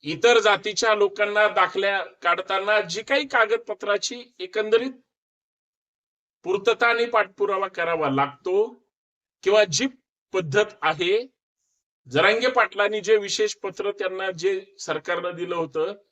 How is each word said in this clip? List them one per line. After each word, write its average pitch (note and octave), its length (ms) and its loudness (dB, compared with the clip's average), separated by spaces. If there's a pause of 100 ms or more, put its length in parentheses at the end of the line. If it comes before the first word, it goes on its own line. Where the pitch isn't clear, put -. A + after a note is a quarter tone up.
इतर A3 340 4
जातीच्या G#3+ 560 2
लोकांना G#3 540 2
दाखल्या G3 540 0 (200)
काढताना F#3+ 580 0
जी G3 220 -8
काही C#4 240 -2
कागदपत्राची A3+ 960 -2 (160)
एकंदरीत G#3+ 540 -2 (1500)
पूर्तता G#3 440 2
आणि A#3 180 2
पाठपुरावा G3+ 640 0
करावा E3 420 -2
लागतो C#3+ 520 0 (800)
किंवा G#3 200 6
जी G3+ 220 -2 (480)
पद्धत F#3+ 480 0
आहे, E3+ 360 0 (880)
जरांगे G3+ 420 2
पाटलांनी G#3 520 0
जे G#3 160 4
विशेष G#3 380 -2
पत्र G3 360 -6
त्यांना F#3+ 400 -4
जे F#3 300 -2 (180)
सरकारनं F3 560 -6
दिलं F3 220 -6
होतं E3 360 -4 (200)